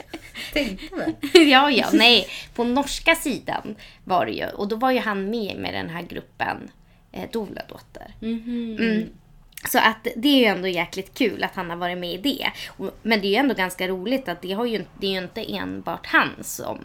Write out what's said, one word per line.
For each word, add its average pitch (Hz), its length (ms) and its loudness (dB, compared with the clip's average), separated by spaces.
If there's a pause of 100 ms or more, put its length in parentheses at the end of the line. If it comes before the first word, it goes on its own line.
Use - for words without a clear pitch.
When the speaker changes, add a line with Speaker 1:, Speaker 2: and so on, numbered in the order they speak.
Speaker 1:
<laughs> - 440 -14
Tänkte 285 420 -4
väl. 320 180 -4 (200)
Speaker 2:
<laughs> 320 160 10
Ja, 277 220 8
ja, 220 220 2
nej. 226 340 6 (280)
På 240 80 -2
norska 277 520 0
sidan - 600 -4 (280)
var 185 220 2
det 110 60 -2
ju. 80 160 -4
Och - 200 -4
då 214 80 -4
var 254 160 2
ju 247 80 2
han 202 300 -2
med, 220 280 -4
med - 160 -6
den 127 160 -6
här 165 120 -8
gruppen, - 680 -8 (400)
eh, - 200 -12
Dovla 220 380 -6
Dotter. - 500 -18
Speaker 1:
Mhm. 226 600 -6
Speaker 2:
Mm. 214 300 0 (600)
Så - 100 0
att 220 360 2
det 233 140 0
är 285 80 8
ju 247 80 6
ändå 190 220 2
jäkligt 175 500 -4
kul 196 260 0
att 185 120 -4
han 175 140 -6
har 170 80 -6
varit 175 200 -2
med 175 160 -6
i 180 40 -6
det. - 340 -2 (260)
Och, 190 140 -6 (100)
men 214 200 2
det 190 60 0
är - 20 2
ju 196 60 2
ändå 247 200 4
ganska 185 320 -2
roligt 196 400 -2
att 175 140 -6
det 180 120 -6
har 226 120 -2
ju, 214 200 -2 (140)
det 196 80 -2
är 196 40 0
ju 190 60 -2
inte - 380 -8
enbart 185 520 -6
han 254 220 4 (120)
som - 420 -8